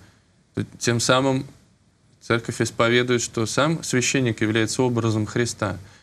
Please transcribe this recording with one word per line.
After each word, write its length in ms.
то 100
тем 200
самым 460
церковь 400
исповедует, 600
что 240
сам 380
священник 580
является 400
образом 440
Христа. 520